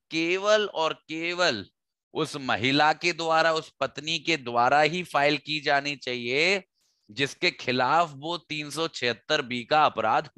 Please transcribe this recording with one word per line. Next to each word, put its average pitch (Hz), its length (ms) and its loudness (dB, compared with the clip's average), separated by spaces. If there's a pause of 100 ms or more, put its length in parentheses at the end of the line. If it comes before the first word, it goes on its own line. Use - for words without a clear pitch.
(100)
केवल 190 560 0
और 160 280 -2 (100)
केवल 165 600 -2 (500)
उस 151 240 -4
महिला 135 560 2
के 170 180 -2
द्वारा, 160 400 2
उस 156 280 -4
पत्नी 147 400 -4
के 160 180 0
द्वारा 120 440 2
ही 160 220 0
फाइल 147 340 2
की 151 220 -6
जानी 143 380 0
चाहिए 131 640 -2 (480)
जिसके 135 420 -2
खिलाफ 135 640 0
वो 151 240 -8
तीन 151 320 -10
सौ 156 180 -4
छिहत्तर 131 540 -2
बी 120 220 -6
का 151 200 4
अपराध 123 540 0